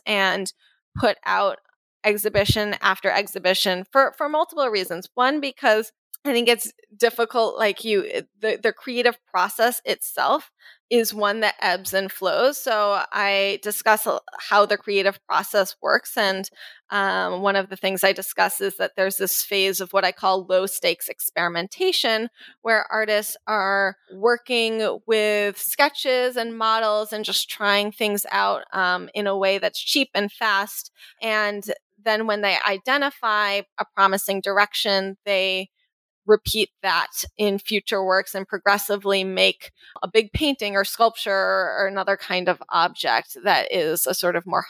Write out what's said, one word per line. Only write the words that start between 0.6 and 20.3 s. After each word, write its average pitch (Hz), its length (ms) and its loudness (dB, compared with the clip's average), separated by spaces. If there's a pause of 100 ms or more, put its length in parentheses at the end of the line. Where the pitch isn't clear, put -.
put 208 180 2 (100)
out 190 340 0 (440)
exhibition 208 800 0
after 196 280 2
exhibition 185 800 0
for, 269 280 4
for 302 100 -2
multiple 302 400 0
reasons. 185 460 -2
One, 269 260 2
because 240 540 0 (320)
I 285 60 0
think 233 160 2
it's 233 240 2 (240)
difficult, 233 640 0
like, 208 260 0
you, 214 400 -2 (160)
the, 220 220 -2
the 220 100 0
creative 240 460 -2 (120)
process 208 540 0
itself - 680 -2 (380)
is 226 240 2
one 208 280 -2
that 214 180 0
ebbs 185 340 -2
and 190 160 -2
flows. 190 480 0
So 208 540 0
I 196 500 0
discuss, 214 460 0
uh, 170 120 0 (200)
how 208 260 4
the 208 120 0
creative 196 500 -2
process 190 540 0
works. - 360 0
And, 196 320 0 (420)
um, 185 500 -2
one 196 160 4
of 196 100 2
the 202 80 -12
things 190 300 0
I 196 80 4
discuss 185 480 -2
is 196 160 -2
that - 180 -2
there's 190 220 0
this - 240 -2
phase 196 400 0
of 180 100 -10
what 190 140 4
I 185 80 0
call 190 320 0